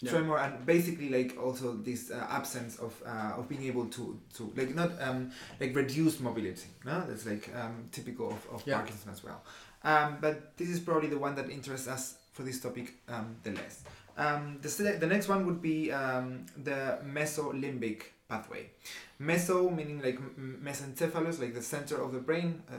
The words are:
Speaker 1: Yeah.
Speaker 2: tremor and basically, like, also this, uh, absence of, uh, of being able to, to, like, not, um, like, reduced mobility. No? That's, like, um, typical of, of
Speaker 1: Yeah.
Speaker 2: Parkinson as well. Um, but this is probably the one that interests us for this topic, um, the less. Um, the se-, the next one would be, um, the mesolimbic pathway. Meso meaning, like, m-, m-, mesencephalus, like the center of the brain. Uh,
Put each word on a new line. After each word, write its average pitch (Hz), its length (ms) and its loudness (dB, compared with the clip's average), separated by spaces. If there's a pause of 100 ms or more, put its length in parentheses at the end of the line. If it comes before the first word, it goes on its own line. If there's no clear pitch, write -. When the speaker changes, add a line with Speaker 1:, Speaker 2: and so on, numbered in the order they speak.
Speaker 1:
Yeah. 127 120 -2
Speaker 2:
tremor 160 260 6
and 135 260 0
basically, 165 440 6
like, 127 360 4
also 127 280 0 (160)
this, - 240 -4
uh, 117 180 -4
absence 120 480 -2
of, 113 140 -4 (120)
uh, 110 340 -2
of 123 100 -6
being 135 160 -4
able 123 220 2
to, 107 300 -6 (200)
to, 107 180 -6
like, 131 220 0
not, 170 140 2 (120)
um, 127 300 -2 (260)
like, 127 160 -2
reduced 143 460 4
mobility. 107 480 -2 (160)
No? 165 240 0
That's, 107 180 -6
like, 104 240 -2 (100)
um, 117 300 -6
typical 113 400 -4
of, 104 240 -6
of 110 100 -8
Speaker 1:
Yeah. 139 120 2
Speaker 2:
Parkinson 104 340 -4
as 95 140 -12
well. - 180 -12 (400)
Um, 151 380 6
but 151 360 0
this 175 120 -2
is 175 100 2
probably 160 300 4
the 143 100 2
one 143 160 0
that 127 160 -2
interests 131 380 -6
us 127 260 -4 (180)
for 135 120 -8
this 127 160 -4
topic, 123 340 -6 (140)
um, 113 340 -4
the 107 100 -4
less. - 300 -8 (340)
Um, 147 460 0
the 147 60 -4
se-, 151 300 2
the 160 100 4
next 202 200 4
one 196 180 6
would 170 140 2
be, 156 300 2
um, 127 560 0 (160)
the 135 420 0
mesolimbic 139 1000 -2 (260)
pathway. 110 420 -6 (500)
Meso 175 540 6
meaning, 147 280 -2
like, 127 140 2
m-, 131 200 -8
m-, 131 280 -8
mesencephalus, 160 760 0
like 117 140 -2
the 117 80 -4
center 147 400 -2
of 127 100 -2
the 127 60 -2
brain. 165 520 2
Uh, 127 80 -8